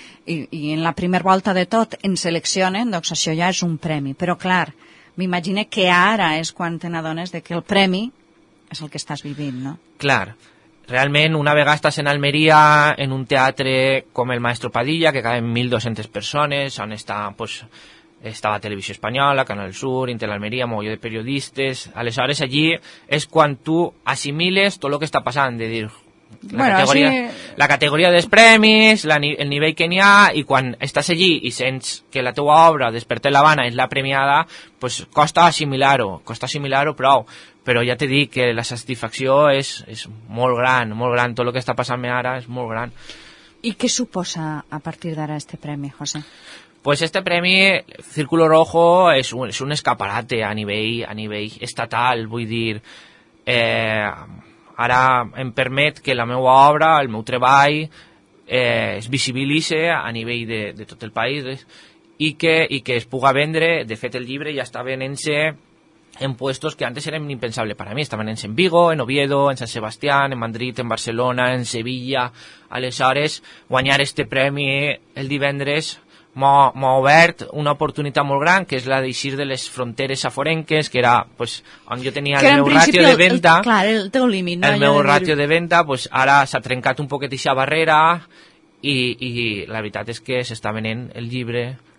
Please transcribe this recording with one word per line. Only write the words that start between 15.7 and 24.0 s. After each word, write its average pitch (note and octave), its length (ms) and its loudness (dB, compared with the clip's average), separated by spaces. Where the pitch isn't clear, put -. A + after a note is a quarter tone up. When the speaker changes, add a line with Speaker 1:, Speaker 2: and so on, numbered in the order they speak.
Speaker 2:
dos-centes A2 380 -4
persones, C#3+ 720 -4
on G#2 120 -8
està, G#2 280 -8
pues, - 240 -10
està G#2+ 260 -6
la G#2 100 -2
Televisió G2+ 320 -10
Espanyola, C3+ 520 0
Canal G2+ 300 -8
Sur, B2+ 360 -4
Inter A2+ 180 -6
Almeria, G#2+ 380 -6
mogolló G#2+ 240 -6
de A2 80 -8
periodistes... C3 960 -6
Aleshores, B2+ 480 -2
allí D3 320 0
és C#3+ 220 -2
quan D3 340 2
tu E3 300 0